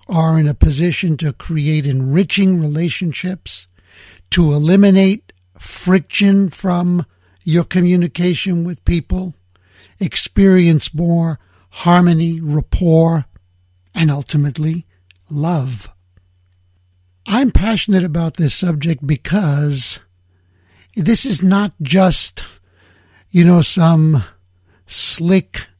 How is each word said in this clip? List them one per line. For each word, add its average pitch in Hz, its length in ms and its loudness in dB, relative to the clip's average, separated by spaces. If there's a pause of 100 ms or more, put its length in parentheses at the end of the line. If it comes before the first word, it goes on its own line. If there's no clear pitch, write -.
are 160 320 0
in 151 100 2
a 143 60 -2
position 160 640 0
to 147 140 -4
create 156 540 -4
enriching 160 760 0
relationships, 160 1080 -6 (600)
to 160 220 2
eliminate 190 800 2 (260)
friction 196 880 0
from 175 560 -2 (380)
your 170 220 0
communication 175 1000 0
with 175 200 -10
people, 175 500 -2 (640)
experience 185 960 2
more 170 440 -2 (320)
harmony, 170 720 2
rapport, 160 840 0 (680)
and 160 180 0
ultimately 147 760 -4 (420)
love. 147 640 -6 (1300)
I'm 240 240 0
passionate 196 540 2
about 165 320 -2
this 151 180 0
subject 160 500 -4
because 147 920 -2 (960)
this 208 320 0
is 190 160 -4
not 196 300 2 (100)
just, 170 600 0 (880)
you 170 140 4
know, 175 160 6
some 160 640 2 (600)
slick - 800 -2 (140)